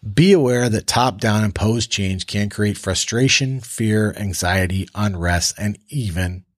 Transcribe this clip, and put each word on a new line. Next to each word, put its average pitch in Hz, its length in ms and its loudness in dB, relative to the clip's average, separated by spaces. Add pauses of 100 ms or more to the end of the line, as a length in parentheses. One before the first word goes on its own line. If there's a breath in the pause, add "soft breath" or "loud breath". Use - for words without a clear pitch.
(140)
Be 185 180 6
aware 123 360 4
that 107 180 0
top-down 110 560 2
imposed 107 480 0
change 95 380 -4
can 104 200 -2
create 104 300 -2
frustration, 131 800 0
fear, 107 580 0
anxiety, 92 800 -2
unrest, 87 640 -2
and 104 180 -4 (120)
even 92 560 -4 (120)